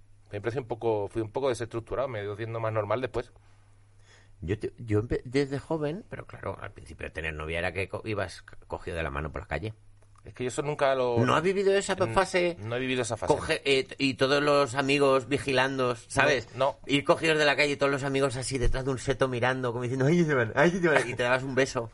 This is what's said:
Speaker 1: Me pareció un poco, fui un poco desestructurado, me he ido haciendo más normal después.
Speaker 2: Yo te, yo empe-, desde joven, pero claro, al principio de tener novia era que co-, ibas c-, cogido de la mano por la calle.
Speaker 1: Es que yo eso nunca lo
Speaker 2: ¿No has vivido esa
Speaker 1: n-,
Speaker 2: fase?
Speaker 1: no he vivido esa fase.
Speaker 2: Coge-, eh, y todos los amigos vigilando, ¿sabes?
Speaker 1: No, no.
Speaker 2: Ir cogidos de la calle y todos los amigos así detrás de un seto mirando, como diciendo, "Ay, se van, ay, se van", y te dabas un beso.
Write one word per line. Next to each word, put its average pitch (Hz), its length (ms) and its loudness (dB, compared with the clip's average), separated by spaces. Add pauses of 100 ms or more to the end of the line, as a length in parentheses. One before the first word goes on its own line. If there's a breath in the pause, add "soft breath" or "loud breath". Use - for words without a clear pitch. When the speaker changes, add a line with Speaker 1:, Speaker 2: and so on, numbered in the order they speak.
(320)
Speaker 1:
Me 104 100 -8
pareció 113 200 -4
un 110 60 -10
poco, 113 420 -2
fui 117 120 -4
un 107 100 -6
poco 139 180 0
desestructurado, 117 580 -4
me 117 120 -8
he 101 40 -6
ido 104 100 -6
haciendo 113 260 -8
más 110 140 -2
normal 107 280 0
después. 123 300 -6 (1120 soft breath)
Speaker 2:
Yo 90 160 -4
te, - 200 -8
yo 107 260 -2
empe-, 147 200 -4
desde 139 360 -2
joven, 160 500 -4
pero - 160 -12
claro, - 340 -10
al - 120 -12
principio - 340 -14
de 71 60 -10
tener 80 220 -6
novia 78 260 -6
era 90 140 -2
que 90 140 -4
co-, - 180 -10
ibas 98 320 -4 (120)
c-, - 60 -18 (120)
cogido 85 300 -8
de 82 60 -2
la 73 80 -4
mano 71 200 -6
por 67 100 -8
la - 60 -16
calle. 92 260 -6 (500)
Speaker 1:
Es 107 120 -18
que - 80 -8
yo 123 60 -4
eso 151 120 -6
nunca 143 320 0
lo 123 320 0
Speaker 2:
¿No 127 100 4
has 151 80 2
vivido 196 320 2
esa 196 180 0
Speaker 1:
n-, 185 200 0
Speaker 2:
fase? 180 460 2
Speaker 1:
no 110 160 -6
he 127 40 -2
vivido 127 220 0
esa 113 160 -4
fase. 87 160 4
Speaker 2:
Coge-, 143 320 -2
eh, 135 220 4 (100)
y 135 160 2
todos 139 280 4
los 143 340 4
amigos 135 520 4
vigilando, 131 680 0
¿sabes? 139 600 2
Speaker 1:
No, 131 260 0
no. - 60 -20
Speaker 2:
Ir 139 160 2
cogidos 160 340 4
de 151 80 4
la 139 120 4
calle 147 160 2
y - 20 -4
todos 139 160 2
los 139 120 -2
amigos 135 340 0
así 131 200 -4
detrás 123 280 2
de 139 60 0
un 123 80 -2
seto 135 280 0
mirando, 127 460 0
como 123 100 -4
diciendo, 127 220 0
"Ay, 170 180 6
se 151 100 2
van, 117 220 2
ay, 160 160 6
se 175 160 2
van", 127 220 4
y 123 40 -6
te 123 100 -2
dabas 127 200 2
un 135 120 -6
beso. 127 380 0